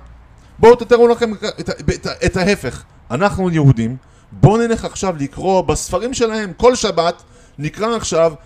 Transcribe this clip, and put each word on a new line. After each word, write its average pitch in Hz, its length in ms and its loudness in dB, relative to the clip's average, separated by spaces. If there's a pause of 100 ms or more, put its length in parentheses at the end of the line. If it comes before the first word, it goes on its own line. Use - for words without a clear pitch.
(600)
בואו 240 160 8
תתארו 233 320 4
לכם 233 260 -2
את 190 360 -10
ה-, - 40 -8 (160)
את - 160 -6
ה-, 165 200 -6
את 180 120 -2
ההפך. 185 460 -2 (280)
אנחנו 185 380 -2
יהודים, 131 460 2 (360)
בואו 170 260 4
נלך 226 280 -2
עכשיו 180 340 -6
לקרוא 180 420 -2
בספרים 180 520 -4
שלהם, 220 440 -4
כל 247 180 4
שבת 175 480 -2 (360)
נקרא 190 360 -6
עכשיו 165 380 0 (120)